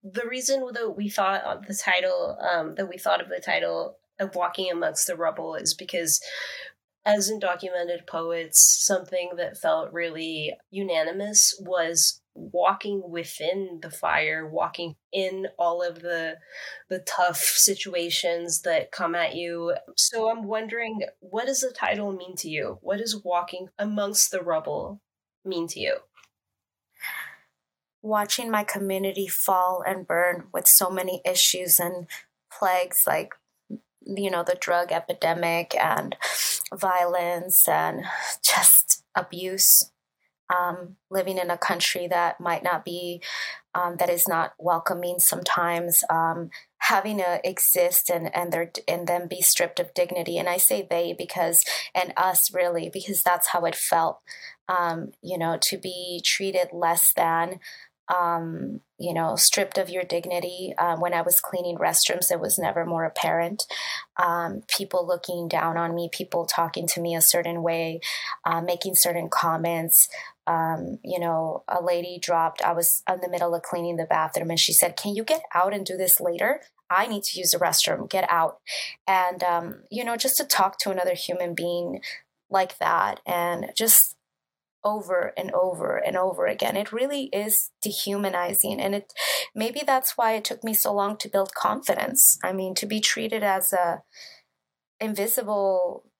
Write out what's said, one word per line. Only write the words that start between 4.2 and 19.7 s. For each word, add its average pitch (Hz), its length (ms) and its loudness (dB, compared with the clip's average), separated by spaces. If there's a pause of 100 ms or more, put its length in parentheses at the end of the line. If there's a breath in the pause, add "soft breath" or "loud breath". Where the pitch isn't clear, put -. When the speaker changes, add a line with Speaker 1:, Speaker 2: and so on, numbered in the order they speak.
Speaker 1:
Walking 180 360 -2
Amongst 165 360 -2
the 180 80 -4
Rubble 160 400 -4
is - 180 0
because 170 480 -2 (800 loud breath)
as 208 280 2
undocumented 180 760 -4
poets, 165 560 4
something 180 760 2
that 175 200 -4
felt 160 340 0
really 160 640 -4 (140)
unanimous 190 920 2
was 170 600 0 (120)
walking 196 760 0
within 170 760 -6
the 165 80 -12
fire, 156 580 0
walking 165 480 -4 (160)
in 190 360 -4 (100)
all 175 240 0
of 170 200 -6
the, 165 360 -4 (520 loud breath)
the 185 100 -4
tough 175 400 0
situations 170 1200 2
that 165 300 0
come 170 240 -4
at 170 200 -2
you. 170 380 -4 (240)